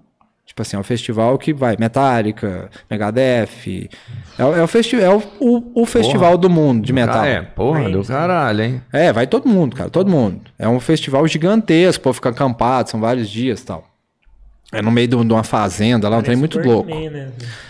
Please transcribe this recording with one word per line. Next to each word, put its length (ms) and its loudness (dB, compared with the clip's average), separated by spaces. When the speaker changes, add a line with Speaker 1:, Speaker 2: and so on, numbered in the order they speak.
Speaker 1:
Tipo 180 -12
assim, 140 -8
é 40 -4
um 40 -4
festival 520 0
que 160 -2
vai 260 0
Metallica, 920 -2
Megadeth, 1000 -2
é 60 0
o, 120 2
é 60 2
o 40 2
festi-, 340 0
é 100 4
o, 120 4
o, 440 0
o 40 0
festival 440 2
Speaker 2:
Porra. 80 4
Speaker 1:
do 120 0
mundo 360 4
de 60 -2
Speaker 2:
Do 40 2
ca-, 100 2
Speaker 1:
metal. 180 0
Speaker 2:
é, 180 0
porra, 420 -2
do 60 -2
Speaker 3:
Rammstein. 260 -2
Speaker 2:
caralho, 460 0
hein? 200 -4
Speaker 1:
É, 200 4
vai 140 0
todo 220 0
mundo, 280 2
cara, 140 -8
todo 200 2
mundo. 300 0
É 80 -4
um 140 2
festival 480 0
gigantesco, 720 2
o 40 -6
povo 100 0
fica 160 -4
acampado, 580 0
são 120 -6
vários 280 -2
dias 320 -4
e 60 -20
tal. 180 -12
É 80 -4
no 100 0
meio 180 2
de 80 0
um, 100 2
de 60 2
uma 120 2
fazenda 640 0
lá, 80 0
um 60 0
trem 160 0
Speaker 3:
Parece 200 -2
Speaker 1:
muito 100 0
Speaker 3:
Burning 40 6
Speaker 1:
louco. 180 0
Speaker 3:
Man, 200 -8
né? 180 -12